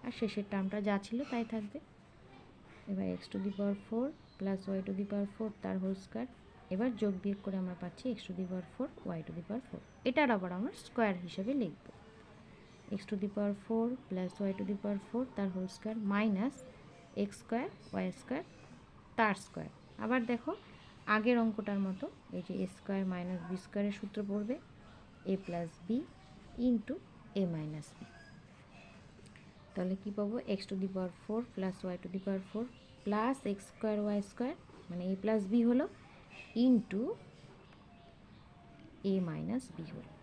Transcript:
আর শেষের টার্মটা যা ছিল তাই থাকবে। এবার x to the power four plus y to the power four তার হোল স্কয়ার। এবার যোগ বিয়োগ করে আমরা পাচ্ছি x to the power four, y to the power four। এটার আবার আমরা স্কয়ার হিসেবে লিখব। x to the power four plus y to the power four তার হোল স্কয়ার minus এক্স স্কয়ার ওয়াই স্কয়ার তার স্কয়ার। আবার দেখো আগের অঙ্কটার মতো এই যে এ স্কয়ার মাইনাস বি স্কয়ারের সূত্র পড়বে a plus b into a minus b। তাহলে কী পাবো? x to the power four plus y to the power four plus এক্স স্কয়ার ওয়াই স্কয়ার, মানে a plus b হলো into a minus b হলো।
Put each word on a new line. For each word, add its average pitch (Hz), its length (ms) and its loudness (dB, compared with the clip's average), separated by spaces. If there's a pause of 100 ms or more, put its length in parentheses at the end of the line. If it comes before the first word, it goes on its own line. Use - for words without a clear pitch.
আর 240 140 -2
শেষের 202 340 0
টার্মটা 196 260 0 (100)
যা 202 80 4 (100)
ছিল 233 120 -2 (140)
তাই 233 200 0
থাকবে। 214 260 -4 (1120)
এবার 190 160 0 (120)
x - 40 -10 (100)
to 202 120 0
the 196 140 0
power 202 180 4 (100)
four 233 200 2 (320)
plus 190 220 0 (160)
y 190 100 2
to 196 120 -2
the 202 140 0
power 202 240 2
four 220 140 -2 (120)
তার 190 200 0
হোল 190 120 2 (100)
স্কয়ার। 233 220 -4 (480)
এবার 233 160 4 (120)
যোগ 202 200 4
বিয়োগ 196 220 0
করে 190 180 0
আমরা 180 200 -4
পাচ্ছি 175 220 -8 (120)
x - 100 -10
to 185 120 -8
the 185 120 0
power 180 240 -4
four, 247 140 -2 (280)
y 160 100 -2
to 165 100 -8
the 170 120 -6
power 233 200 -2
four। - 140 -8 (260)
এটার 277 280 6
আবার 180 220 -2
আমরা 247 140 -2 (140)
স্কয়ার 214 280 4 (120)
হিসেবে 196 260 -2 (100)
লিখব। 156 240 -4 (1120)
x - 20 -2 (100)
to 214 120 2
the 202 140 0
power 202 180 2 (120)
four 226 200 4 (220)
plus 185 240 0 (160)
y 190 100 2
to 202 120 0
the 202 120 2
power 202 260 2
four - 160 0 (120)
তার 196 180 2
হোল 185 120 0 (100)
স্কয়ার 220 200 -4 (180)
minus 214 400 4 (680)
এক্স 202 200 -2
স্কয়ার 254 260 -2 (240)
ওয়াই 185 140 0 (140)
স্কয়ার 302 240 -4 (760)
তার 214 180 6 (100)
স্কয়ার। - 240 -8 (340)
আবার 247 160 4 (120)
দেখো 262 200 0 (640)
আগের 233 280 6
অঙ্কটার 202 420 0
মতো 190 200 -2 (300)
এই 180 100 -2
যে 190 80 -4 (100)
এ - 20 0 (100)
স্কয়ার 196 260 0 (100)
মাইনাস 180 360 -2
বি 185 160 -2
স্কয়ারের 202 360 0
সূত্র 202 180 -6 (120)
পড়বে 208 260 0 (760)
a - 20 6 (120)
plus 170 260 -2 (140)
b 196 40 -6 (800)
into 240 260 4 (460)
a - 20 6 (120)
minus 151 420 -4
b। - 40 -18 (1700)
তাহলে 185 280 0
কী 208 160 -4
পাবো? 208 180 2 (220)
x - 20 -2 (100)
to 202 120 0
the 190 120 2
power 185 180 0 (120)
four 220 160 0 (140)
plus 190 220 0 (160)
y 180 100 -4
to 180 120 -8
the 190 120 0
power 190 240 2
four 226 140 -2 (400)
plus 220 340 2 (140)
এক্স 196 200 -4
স্কয়ার 214 320 0
ওয়াই 208 160 4 (100)
স্কয়ার, 262 240 -2 (340)
মানে 175 140 -4 (100)
a - 100 4
plus 214 200 6 (100)
b - 20 4 (160)
হলো 269 160 6 (800)
into 220 360 8 (2000)
a 190 40 6 (140)
minus 165 360 -2 (120)
b - 20 -8 (160)
হলো। - 160 -12 (120)